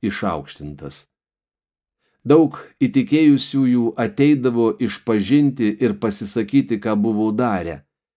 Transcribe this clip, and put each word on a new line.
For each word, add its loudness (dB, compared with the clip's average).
išaukštintas. -8
Daug 4
įtikėjusiųjų 2
ateidavo 2
išpažinti 0
ir 0
pasisakyti, -2
ką -4
buvo 0
darę. -4